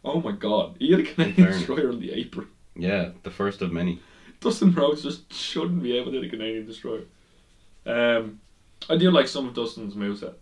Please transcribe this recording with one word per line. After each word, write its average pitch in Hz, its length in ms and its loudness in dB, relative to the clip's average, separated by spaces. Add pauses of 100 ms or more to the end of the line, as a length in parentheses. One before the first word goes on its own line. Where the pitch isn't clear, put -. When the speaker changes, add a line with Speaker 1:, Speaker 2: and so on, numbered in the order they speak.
Speaker 1:
Oh 151 160 0
my 107 120 -4
god! 104 460 0
He 147 140 4
had 185 80 6
a - 80 0
Speaker 2:
In - 60 -12
Speaker 1:
Canadian - 220 0
Speaker 2:
fairness. 185 220 8
Speaker 1:
Destroyer 131 320 -2
on 120 100 -6
the - 120 -8
apron. - 360 -8 (280)
Speaker 2:
Yeah, 87 340 -2 (140)
the 92 60 -8
first 98 320 -4
of 87 100 -2
many. 87 280 -2 (400)
Speaker 1:
Dustin 214 320 4
Rhodes 151 300 2
just - 300 -10
shouldn't 170 500 -4
be 120 160 -2
able 135 140 -4
to 131 80 -4
hit - 60 -8
a - 40 -10
Canadian 110 360 -8
Destroyer. 113 360 -10 (840)
Um, 117 560 0 (480)
I 160 80 4
do 180 140 6
like 143 180 4
some 135 200 -6
of 117 60 -10
Dustin's 113 400 -6
moveset. 101 480 -6